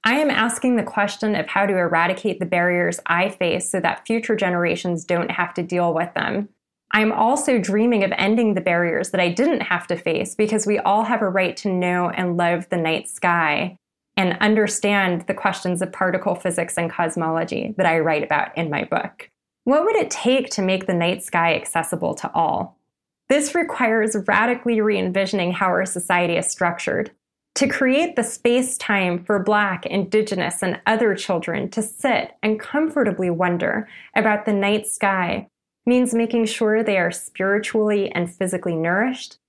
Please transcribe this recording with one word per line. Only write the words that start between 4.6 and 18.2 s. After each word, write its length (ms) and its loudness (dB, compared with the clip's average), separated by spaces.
don't 240 -2
have 240 -4
to 80 -4
deal 320 0
with 180 -2
them. 380 -4
I'm 200 2
also 460 2
dreaming 460 2
of 140 0
ending 340 2
the 80 0
barriers 520 0
that 100 2
I 80 2
didn't 320 0
have 240 -4
to 100 -2
face 380 -4
because 320 0
we 120 2
all 260 2
have 180 0
a 80 0
right 280 0
to 140 -2
know 380 0
and 260 -2
love 320 0
the 80 -2
night 320 0
sky 680 0
and 240 2
understand 800 2
the 120 -4
questions 460 -2
of 120 -4
particle 420 0
physics 420 -4
and 140 -2
cosmology 880 -4
that 80 2
I 140 2
write 220 0